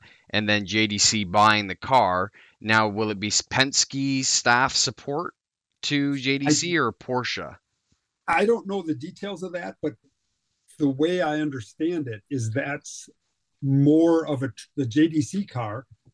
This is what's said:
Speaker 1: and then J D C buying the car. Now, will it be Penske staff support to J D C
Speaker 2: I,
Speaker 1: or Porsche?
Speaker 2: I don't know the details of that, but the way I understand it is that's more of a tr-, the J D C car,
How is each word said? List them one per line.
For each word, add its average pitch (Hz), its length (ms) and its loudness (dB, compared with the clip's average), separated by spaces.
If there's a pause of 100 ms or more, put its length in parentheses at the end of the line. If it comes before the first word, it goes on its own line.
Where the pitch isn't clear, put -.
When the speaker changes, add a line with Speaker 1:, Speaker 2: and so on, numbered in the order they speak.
(300)
Speaker 1:
and 104 180 -2
then 104 160 2
J 107 220 0
D 104 120 -2
C 107 260 2
buying 104 420 4
the 92 80 -6
car. 101 560 2 (300)
Now, 110 280 2
will 107 220 -4
it 101 100 -6
be 104 100 -4
Penske 135 920 -2
staff 123 500 2
support - 600 -4 (500)
to 143 340 -2
J 135 200 0
D 139 120 0
C 165 260 0
Speaker 2:
I, 156 40 2
Speaker 1:
or 117 120 0
Porsche? 117 640 -6 (720)
Speaker 2:
I 170 160 2
don't 226 220 0
know 196 160 -4
the 156 120 -4
details 180 480 -12
of 180 100 -10
that, 180 300 -10
but - 120 -4 (840)
the 147 100 2
way 160 320 0
I 151 200 -2
understand 151 640 -4
it 110 240 -10
is 117 200 -4
that's 139 580 -8 (540)
more 151 640 4
of 139 160 -4
a 131 60 -2
tr-, - 180 -16 (100)
the 139 100 -2
J 151 220 2
D 160 140 -2
C 196 220 -4
car, 110 420 -8 (280)